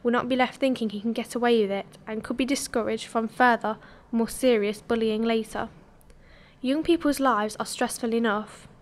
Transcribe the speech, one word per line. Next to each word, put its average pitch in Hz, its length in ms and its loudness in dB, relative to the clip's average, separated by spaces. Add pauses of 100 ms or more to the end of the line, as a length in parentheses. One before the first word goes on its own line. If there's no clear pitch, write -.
will 240 80 2
not 240 180 0
be 262 80 2
left 254 240 0
thinking 247 280 0
he 208 120 -8
can 233 100 -2
get 226 240 -6
away 233 260 4
with 196 100 0
it 196 340 -8
and 220 180 -8
could 233 140 -6
be 269 80 0
discouraged 226 640 -2
from 226 200 -2
further, 226 500 2 (320)
more 226 200 0
serious 214 520 2
bullying 226 420 0
later. 226 440 -2 (920)
Young 277 220 0
people's 302 360 2
lives 214 400 0
are 220 60 -4
stressful 240 480 -4
enough. 214 560 -2 (120)